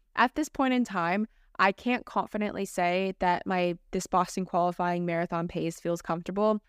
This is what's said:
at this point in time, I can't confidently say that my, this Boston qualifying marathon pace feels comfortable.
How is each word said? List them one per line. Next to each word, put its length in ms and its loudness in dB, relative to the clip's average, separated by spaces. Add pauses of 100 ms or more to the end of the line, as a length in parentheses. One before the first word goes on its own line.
(160)
at 200 2
this 120 0
point 280 0
in 100 2
time, 420 0 (300)
I 140 6
can't 340 -2
confidently 600 -4
say 520 0
that 300 0
my, 320 0 (100)
this 160 -4
Boston 400 0
qualifying 600 0
marathon 400 -2
pace 320 -4
feels 240 -4
comfortable. 640 0